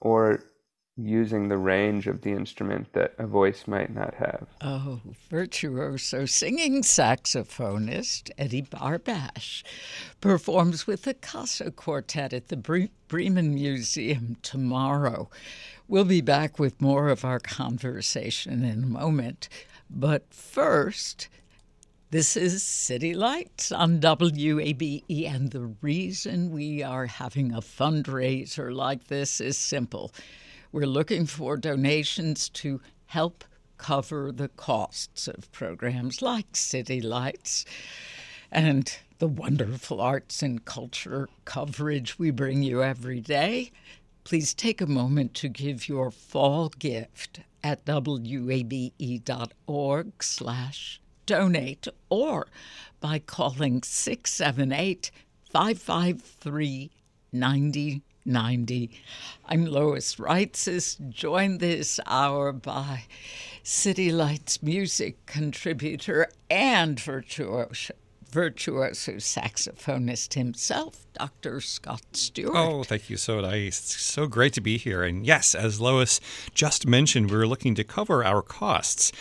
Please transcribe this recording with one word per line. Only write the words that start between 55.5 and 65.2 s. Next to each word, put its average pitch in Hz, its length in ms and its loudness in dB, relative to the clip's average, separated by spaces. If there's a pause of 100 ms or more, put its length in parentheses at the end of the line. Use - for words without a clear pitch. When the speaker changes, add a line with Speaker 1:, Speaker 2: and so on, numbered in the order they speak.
Speaker 2:
five 190 280 4
five 175 440 0
three, 143 680 -4 (400)
ninety 139 720 0 (220)
ninety. 120 680 0 (560)
I'm 170 180 4
Lois 143 520 2
Reitzes, 175 920 -2
joined 180 500 0
this 170 460 0
hour 139 460 2
by 131 520 -6 (580)
City 190 480 2
Lights 151 520 0
music 165 640 -2